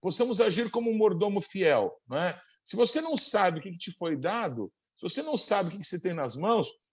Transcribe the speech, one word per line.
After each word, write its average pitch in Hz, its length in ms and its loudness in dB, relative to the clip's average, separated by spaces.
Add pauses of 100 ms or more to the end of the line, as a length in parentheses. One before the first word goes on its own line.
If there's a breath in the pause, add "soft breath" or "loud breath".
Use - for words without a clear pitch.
possamos 220 400 0
agir 220 300 2
como 233 180 -2
um 226 80 2
mordomo 202 440 2
fiel, 143 680 2
não 127 80 -4
é? 170 240 -2 (240 loud breath)
Se - 120 -8
você 233 240 4
não 320 160 -2
sabe 185 420 2
o 147 40 -10
que 190 100 -12
que 170 60 -14
te - 120 -10
foi 165 260 -4
dado, 147 560 -4 (280)
se - 20 -20
você 180 200 -4
não 311 120 -4
sabe 196 340 0
o 156 40 -8
que 202 60 -12
que 185 60 -10
você 180 140 -6
tem 180 140 -4
nas 131 240 -4
mãos, 208 320 2 (240)